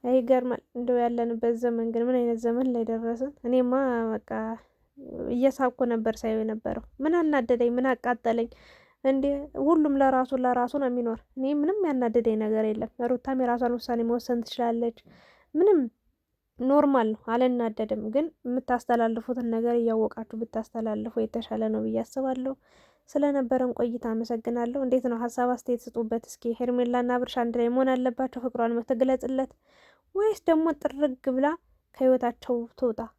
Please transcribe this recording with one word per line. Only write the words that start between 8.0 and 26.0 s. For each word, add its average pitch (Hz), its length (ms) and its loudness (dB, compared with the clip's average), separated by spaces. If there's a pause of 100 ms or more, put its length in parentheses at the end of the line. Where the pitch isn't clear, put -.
እንዴ 269 200 2 (340)
ሁሉም 294 380 4
ለራሱ 262 400 4
ለራሱ 247 380 0
ነው 277 140 0
የሚኖር። 233 300 -2 (140)
እኔ 262 120 -6 (100)
ምንም 311 300 2
ያናደደኝ 233 540 2
ነገር 220 260 0
የለም። 220 260 -4 (160)
ሩታም 254 340 -2
የራሷን 240 340 0
ውሳኔ 240 280 -4
መወሰን 233 380 -2
ትችላለች። 233 580 -2 (560)
ምንም 359 240 6 (800)
ኖርማል 269 500 4
ነው፣ 220 200 -4
አልናደድም። 226 840 0
ግን 285 160 0 (160)
የምታስተላልፉትን 240 1080 -2
ነገር 233 240 0
እያወቃችሁ 226 640 0
ብታስተላልፉ 220 800 -6
የተሻለ 220 540 -2
ነው 220 120 -2
ብዬ 220 160 -2
አስባለሁ። 262 560 -4 (560)
ስለነበረን 262 640 0
ቆይታ 233 320 -4
አመሰግናለሁ። 240 720 -2
እንዴት 254 240 2
ነው? 240 140 0
ሀሳብ 247 320 -2
አስተያየት 247 320 -2
ስጡበት 233 440 -4